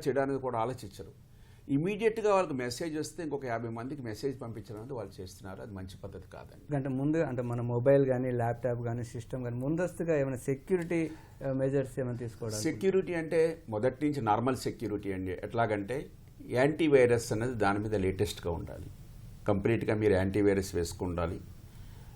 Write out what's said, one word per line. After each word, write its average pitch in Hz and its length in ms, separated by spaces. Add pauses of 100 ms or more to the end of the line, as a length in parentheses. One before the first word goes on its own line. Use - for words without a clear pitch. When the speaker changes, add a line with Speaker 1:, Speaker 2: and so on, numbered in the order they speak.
Speaker 1:
చెడా 135 140
అనేది 135 160
కూడా 120 200
ఆలోచించరు. 110 680 (420)
ఇమీడియట్‌గా 208 640
వాళ్ళకి 175 200
మెసేజ్ 143 440
వస్తే 165 240
ఇంకొక 139 220
యాభై 117 240
మందికి 127 340
మెసేజ్ 120 400
పంపించడం 107 340
అనేది 123 160
వాళ్ళు 101 300
చేస్తున్నారు. 95 380
అది 120 120
మంచి 92 320
పద్ధతి 95 280
కాదండి. - 220
Speaker 2:
ఎందుకంటే 139 340
ముందు 139 280
అంటే 127 260
మన 120 180
మొబైల్ 123 460
కానీ, 127 240
ల్యాప్‌టాప్ 120 520
కానీ, 117 220
సిస్టమ్ 123 400
కానీ 120 120
ముందస్తుగా 165 600
ఏమైనా 135 200
సెక్యూరిటీ, 165 720 (380)
ఆ, 131 40
మెజర్స్ 135 480
ఏమైనా 123 160
తీసుకోవడానికి? 110 460
Speaker 1:
సెక్యూరిటీ 190 520
అంటే 160 540
మొదటి 123 380
నుంచి 143 140
నార్మల్ 117 360
సెక్యూరిటీ 101 560
అండి. 92 200
ఎట్లాగంటే 107 720 (420)
యాంటీవైరస్ 127 840
అనేది 120 220
దాని 101 240
మీద 107 160
లేటెస్ట్‌గా 95 580
ఉండాలి. 78 340 (600)
కంప్లీట్‌గా 104 460
మీరు 107 180
యాంటీవైరస్ 98 640
వేసుకుని 87 360
ఉండాలి. 85 300 (760)